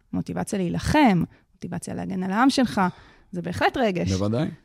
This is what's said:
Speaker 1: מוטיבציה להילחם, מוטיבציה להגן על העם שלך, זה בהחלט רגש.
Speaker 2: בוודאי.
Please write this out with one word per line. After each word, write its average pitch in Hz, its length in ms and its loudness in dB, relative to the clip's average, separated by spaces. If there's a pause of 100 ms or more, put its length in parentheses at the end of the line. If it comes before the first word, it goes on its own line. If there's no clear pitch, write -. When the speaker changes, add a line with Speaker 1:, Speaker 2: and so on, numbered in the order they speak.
(120)
Speaker 1:
מוטיבציה 180 460 -4
להילחם, 180 640 4 (320)
מוטיבציה - 400 -10
להגן 185 280 -6
על 185 100 -4
העם 262 180 4
שלך, 247 300 2 (520)
זה 175 100 -8
בהחלט 180 340 -2
רגש. 180 360 0
Speaker 2:
בוודאי. 107 360 0 (160)